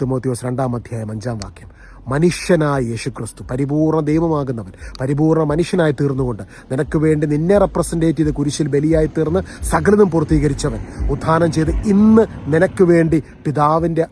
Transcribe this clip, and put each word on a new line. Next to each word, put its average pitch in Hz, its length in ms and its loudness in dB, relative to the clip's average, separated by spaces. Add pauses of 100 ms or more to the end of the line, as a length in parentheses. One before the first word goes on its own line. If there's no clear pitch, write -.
തിമോത്തിയോസ് 127 440 -2
രണ്ടാം 127 300 -4
അധ്യായം 110 360 -8
അഞ്ചാം 110 320 -8
വാക്യം, - 260 -16 (420)
"മനുഷ്യനായ 151 720 0 (100)
യേശുക്രിസ്തു, 113 580 -10
പരിപൂർണ്ണ 151 520 0 (100)
ദൈവമാകുന്നവൻ, 143 600 -2 (280)
പരിപൂർണ്ണ 156 420 2
മനുഷ്യനായി 156 560 0
തീർന്നുകൊണ്ട് 131 440 -2 (280)
നിനക്ക് 143 260 -2
വേണ്ടി 156 300 2
നിന്നെ 156 300 2
റെപ്രസെന്റ് 175 600 0
ചെയ്ത് 151 160 0
കുരിശിൽ 147 340 -2
ബലിയായി 151 500 0
തീർന്ന് 160 240 0 (220)
സകലതും 190 460 4
പൂർത്തീകരിച്ചവൻ, 147 720 0 (320)
ഉത്ഥാനം 160 380 0
ചെയ്ത് 156 200 0 (220)
ഇന്ന് 220 300 6 (300)
നിനക്ക് 180 300 2
വേണ്ടി 165 360 4 (260)
പിതാവിൻ്റെ 160 680 0